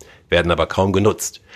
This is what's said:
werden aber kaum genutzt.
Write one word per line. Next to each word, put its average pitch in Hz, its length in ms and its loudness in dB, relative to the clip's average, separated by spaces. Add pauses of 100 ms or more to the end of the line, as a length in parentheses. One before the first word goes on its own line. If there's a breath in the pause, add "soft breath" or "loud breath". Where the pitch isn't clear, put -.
(280 loud breath)
werden 87 220 2
aber 80 160 0
kaum 95 260 0
genutzt. - 480 -2 (140 loud breath)